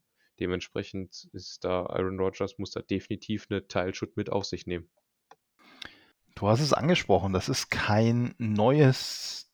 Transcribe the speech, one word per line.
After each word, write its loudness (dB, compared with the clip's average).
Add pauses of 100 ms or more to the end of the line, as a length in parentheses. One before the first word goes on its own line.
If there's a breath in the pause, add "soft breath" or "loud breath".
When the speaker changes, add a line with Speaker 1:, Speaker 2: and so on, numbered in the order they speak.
(400)
Speaker 1:
Dementsprechend -6
ist -14
da -2
Aaron -2
Rodgers, -2
muss -6
da -8
definitiv -6
eine -4
Teilschuld -4
mit -4
auf -2
sich -8
nehmen. -6 (1500 loud breath)
Speaker 2:
Du -2
hast 6
es 2
angesprochen, 2
das 0
ist -2
kein 2
neues 2